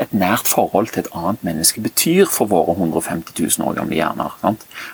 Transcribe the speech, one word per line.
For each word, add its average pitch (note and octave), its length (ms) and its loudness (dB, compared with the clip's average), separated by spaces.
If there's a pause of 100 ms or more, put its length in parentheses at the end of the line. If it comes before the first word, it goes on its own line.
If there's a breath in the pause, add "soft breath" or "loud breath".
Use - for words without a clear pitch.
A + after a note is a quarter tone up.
et - 160 -2
nært G2 340 2
forhold G2+ 420 2
til F2+ 120 -2
et - 120 -14
annet F#2+ 300 -4
menneske F2 380 -2
betyr E3 460 2
for G#2 200 0
våre E2+ 280 4
hundre D#2+ 220 2
og - 60 -4
femti - 300 -8
tusen - 300 0
år - 120 -2
gamle - 180 -4
hjerner, - 460 -2
sant? G#2+ 240 -2 (280 loud breath)